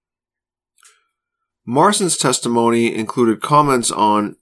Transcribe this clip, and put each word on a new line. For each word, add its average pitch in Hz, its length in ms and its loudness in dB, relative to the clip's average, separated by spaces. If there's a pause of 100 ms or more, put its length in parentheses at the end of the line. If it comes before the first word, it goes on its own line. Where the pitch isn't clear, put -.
(1600)
Marson's 170 540 0
testimony 117 760 0
included 110 460 -2
comments 143 500 0
on 104 520 -2